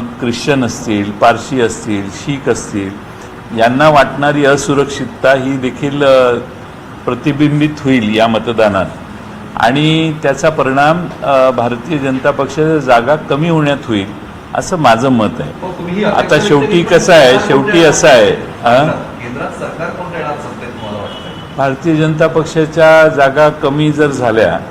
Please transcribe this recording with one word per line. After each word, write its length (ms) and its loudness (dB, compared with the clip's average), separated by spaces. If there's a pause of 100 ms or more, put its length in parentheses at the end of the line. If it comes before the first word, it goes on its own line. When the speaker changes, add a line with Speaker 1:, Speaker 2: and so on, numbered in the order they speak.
(200)
Speaker 1:
ख्रिश्चन 440 -2
असतील, 480 -4
पारशी 500 0
असतील, 520 -4
शीख 360 -6
असतील, 600 -6 (500)
यांना 300 4
वाटणारी 560 2
असुरक्षितता 880 0
ही 240 -2
देखील, 460 -4
अ, 320 4 (720)
प्रतिबिंबित 760 0
होईल 320 2
या 120 4
मतदानात 580 0 (680)
आणि 580 2 (100)
त्याचा 260 0
परिणाम, 580 0 (160)
अ, 280 4
भारतीय 460 -4
जनता 340 -2
पक्षाच्या 460 0
जागा 380 2
कमी 340 -2
होण्यात 360 0
होईल 280 -2 (420)
असं 220 -4
माझं 320 4
मत 200 2 (100)
आहे. 120 -8 (100)
Speaker 2:
हो, 100 -8
तुम्ही 220 -10
ही 100 -2
Speaker 1:
आता 140 0
Speaker 2:
अपेक्षा 300 2
Speaker 1:
शेवटी 180 4
Speaker 2:
व्यक्त 240 2
केली, 100 6
Speaker 1:
कसं 140 4
आहे, 240 8
Speaker 2:
पण 100 -2
Speaker 1:
शेवटी 240 2
Speaker 2:
सरकार 180 6
Speaker 1:
असं 180 2
आहे, 240 6
Speaker 2:
कोणतं 380 -4
Speaker 1:
हा? 80 6
Speaker 2:
येणार? 180 2
केंद्रात 640 -10
सरकार 300 -10
कोणतं 280 -10
येणार 140 -6
सत्तेत 380 -12
तुम्हाला 280 -10
वाटतं? 600 -14
Speaker 1:
भारतीय 380 -2
जनता 320 2
पक्षाच्या 800 4
जागा 420 2
कमी 420 0
जर 160 2
झाल्या 520 0 (100)